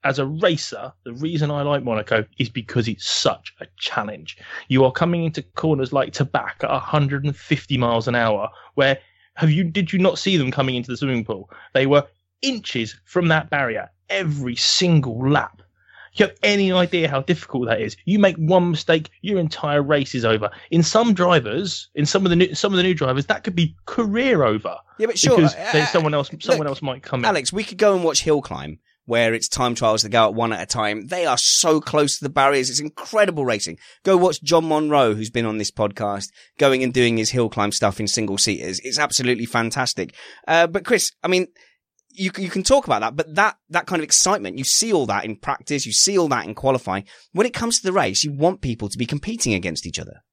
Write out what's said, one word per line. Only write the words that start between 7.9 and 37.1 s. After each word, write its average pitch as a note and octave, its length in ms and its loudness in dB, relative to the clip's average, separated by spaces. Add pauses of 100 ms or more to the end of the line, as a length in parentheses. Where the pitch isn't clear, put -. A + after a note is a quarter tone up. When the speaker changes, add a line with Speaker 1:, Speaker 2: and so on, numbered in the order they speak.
Speaker 1:
an A#2+ 60 0
hour, A2 360 0 (240)
where C3+ 240 2 (360)
have D#3+ 160 2
you, F3 140 2
did E3 280 -2
you G3 60 0
not F3+ 200 4
see F#3+ 180 0
them C3 140 2
coming C3 240 -2
into A#2+ 160 -6
the A#2+ 60 -6
swimming B2+ 280 -2
pool? G2+ 240 -10 (240)
They C3+ 140 4
were C#3+ 200 4 (360)
inches G3+ 640 -4
from F3 240 0
that D#3 200 2
barrier A#2+ 420 -4 (200)
every D3 460 -4
single C3+ 760 2
lap. - 320 -2 (520)
You G#3 120 4
have - 160 -8
any G3+ 280 4
idea F3 380 2
how C#3 140 -2
difficult C3+ 460 -2
that A2+ 120 2
is? A2 240 -6
You G3+ 140 2
make F#3+ 180 4
one F3 340 2
mistake, D#3+ 400 0 (120)
your G3 160 -2
entire D3+ 420 0
race C#3+ 340 0
is A#2+ 120 0
over. G#2+ 240 0 (200)
In E3 120 4
some A3 320 4
drivers, F3 800 0
in D3 100 0
some F#3+ 220 2
of F3+ 40 4
the E3+ 60 4
new, F3+ 180 4
some G3 200 0
of - 20 2
the F3+ 60 2
new F#3 100 2
drivers, C#3 340 0
that - 180 -4
could F3+ 120 -4
be E3 180 0 (120)
career A3+ 580 0
over. G#2+ 320 -2 (220)
Speaker 2:
Yeah, A3 80 0
but A3+ 120 -4
sure, A3+ 180 4
Speaker 1:
Because D#3 180 6
Speaker 2:
uh, G3 180 -8
Speaker 1:
then D#3 120 2
Speaker 2:
uh, - 20 -2
Speaker 1:
someone D#3 260 0
else, C#3+ 180 -2
Speaker 2:
look, D#3 120 -16
Speaker 1:
someone D3+ 240 0
else C#3 160 -8
might C3+ 200 -8
come C3 180 -4
in. A#2+ 40 -4
Speaker 2:
Alex, E3+ 260 0
we G#3 140 -4
could F#3+ 140 -14
go G#3 160 4
and F3+ 100 -2
watch D#3+ 160 0
Hill D3+ 220 0
Climb D2 360 -12 (340)
where A#2 220 2
it's A2 120 -4
time B2 280 -2
trials A2 260 2
that G#2+ 80 0
go A2+ 140 4
out A2 120 2
one A2+ 200 0
at E2+ 80 -6
a - 20 -6
time. G#2+ 440 -4
They F3+ 180 -2
are B2+ 100 2
so D#3 460 2
close D3 340 0
to - 80 -12
the C3+ 60 -4
barriers. C#3 400 2
It's C3+ 100 -4
incredible D#3+ 640 -2
racing. G#2 340 -4 (260)
Go F#3+ 120 4
watch F3 260 2
John D#3+ 240 2
Monroe, D3+ 480 2
who's A2 140 -6
been A#2 160 -2
on A2 140 -4
this G2+ 120 -4
podcast, G2+ 600 -4 (260)
going C3+ 260 4
and B2 120 -2
doing A#2 240 2